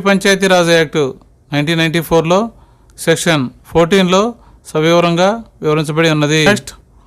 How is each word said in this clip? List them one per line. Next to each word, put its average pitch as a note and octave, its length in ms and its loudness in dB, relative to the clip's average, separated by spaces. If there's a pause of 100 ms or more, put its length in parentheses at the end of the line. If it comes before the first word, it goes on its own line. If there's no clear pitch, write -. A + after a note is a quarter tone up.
పంచాయతీరాజ్ F#3+ 720 2
యాక్ట్ D#3 220 -2 (520)
నైన్టీన్ D3+ 300 -2
నైంటీ E3 260 -2
ఫోర్లో E3 300 2 (680)
సెక్షన్ D#3+ 380 0 (260)
ఫోర్టీన్లో F#3 520 2 (500)
సవివరంగా E3+ 580 2 (320)
వివరించబడి D#3 540 0
ఉన్నది. D3+ 340 0
నెక్స్ట్, - 220 -10 (340)